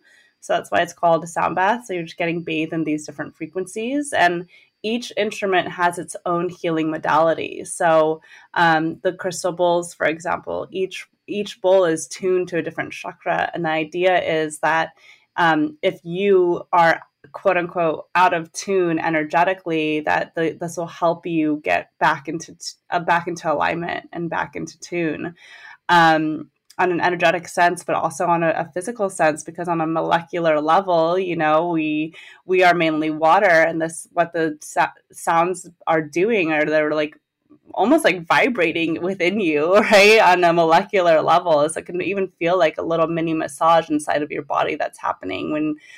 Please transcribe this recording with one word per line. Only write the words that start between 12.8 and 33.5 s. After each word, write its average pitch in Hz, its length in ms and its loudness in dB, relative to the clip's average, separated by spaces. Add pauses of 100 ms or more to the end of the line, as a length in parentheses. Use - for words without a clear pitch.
chakra. 175 600 -4
And 170 120 -6
the 160 40 -2
idea 175 500 0
is 156 400 -2
that, 160 340 -2 (420)
um, 156 480 2
if 175 200 -2
you 180 600 2 (100)
are 165 300 4 (300)
quote 185 240 0
unquote 170 480 -2 (100)
out 180 180 4
of 165 200 -4
tune 180 460 0
energetically, 160 1000 0
that 165 340 -2
the, 165 260 -2
this 170 180 -8
will 170 100 -6
help 170 380 -2
you 156 360 0
get - 380 -2
back 156 300 0
into 165 260 -12
t-, - 220 -16 (120)
uh, 175 120 -2
back 170 260 -2
into 170 240 -6
alignment 165 600 -4
and 170 160 -6
back 165 260 -6
into 165 240 -12
tune, 170 560 -6 (540)
um, 160 600 4 (300)
on 180 120 2
an 170 100 -2
energetic 175 460 0
sense, 175 360 0
but 160 120 -4
also 165 320 -4
on 170 160 2
a, 165 80 2
a - 220 -6
physical 202 360 -4
sense, 156 340 -2
because 170 240 -10
on 170 140 -2
a 160 60 -2
molecular 165 760 0
level, 170 580 2
you 180 160 -4
know, 156 340 2
we, 156 460 -4 (300)
we 185 180 2
are 175 100 6
mainly 156 360 0
water, 160 360 4
and 165 360 4